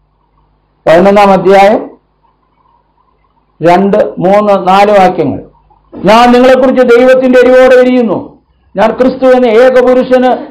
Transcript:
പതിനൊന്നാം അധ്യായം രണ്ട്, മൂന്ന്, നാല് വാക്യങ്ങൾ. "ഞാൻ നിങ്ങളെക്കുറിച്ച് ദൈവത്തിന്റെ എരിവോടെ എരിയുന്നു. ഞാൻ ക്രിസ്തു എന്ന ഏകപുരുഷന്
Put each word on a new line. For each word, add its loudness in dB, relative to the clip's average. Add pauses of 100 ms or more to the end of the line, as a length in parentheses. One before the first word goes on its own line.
(880)
പതിനൊന്നാം 0
അധ്യായം 0 (1700)
രണ്ട്, 0
മൂന്ന്, -2
നാല് 0
വാക്യങ്ങൾ. -2 (500)
"ഞാൻ 0
നിങ്ങളെക്കുറിച്ച് 2
ദൈവത്തിന്റെ 2
എരിവോടെ 2
എരിയുന്നു. -2 (340)
ഞാൻ -2
ക്രിസ്തു -2
എന്ന 2
ഏകപുരുഷന് 0